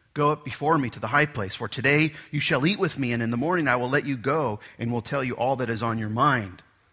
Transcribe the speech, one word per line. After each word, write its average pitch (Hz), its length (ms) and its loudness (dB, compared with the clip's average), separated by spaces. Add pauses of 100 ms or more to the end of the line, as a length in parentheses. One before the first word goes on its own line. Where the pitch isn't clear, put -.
(140)
Go 147 160 2
up 147 140 -4
before 147 340 0
me 127 120 0
to 110 100 -14
the 110 80 -6
high 147 180 4
place, 113 300 -6
for 120 100 -6
today 147 480 2 (160)
you 147 80 -4
shall 143 260 0
eat 196 140 2
with 160 220 -2
me, 123 120 0
and 117 80 0
in 117 120 0
the 120 40 0
morning 160 300 0
I 123 80 4
will 123 160 0
let 139 160 2
you 139 100 -2
go 123 440 0 (180)
and 117 140 -2
will 117 100 -2
tell 139 220 -4
you 123 100 -4
all 135 220 0
that 120 140 -2
is 113 120 -2
on 113 160 0
your 107 100 -4
mind. 113 540 0 (300)